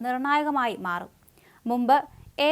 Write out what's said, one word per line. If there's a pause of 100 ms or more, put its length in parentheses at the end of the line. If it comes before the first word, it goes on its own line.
നിർണായകമായി (100)
മാറും. (540)
മുമ്പ് (500)
എ